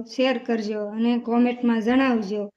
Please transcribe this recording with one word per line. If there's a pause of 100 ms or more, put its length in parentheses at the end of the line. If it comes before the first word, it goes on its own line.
શેર
કરજો
અને
કોમેન્ટમાં
જણાવજો (140)